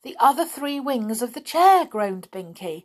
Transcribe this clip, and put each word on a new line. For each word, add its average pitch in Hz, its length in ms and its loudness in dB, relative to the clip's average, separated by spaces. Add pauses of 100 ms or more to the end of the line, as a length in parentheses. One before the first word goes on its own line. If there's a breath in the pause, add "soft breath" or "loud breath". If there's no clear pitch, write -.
the - 180 -16
other 277 240 4
three 285 340 -6
wings 233 440 -4
of 240 120 -8
the 302 60 -12
chair, 349 440 4
groaned 196 460 -6
Binky. 170 540 -12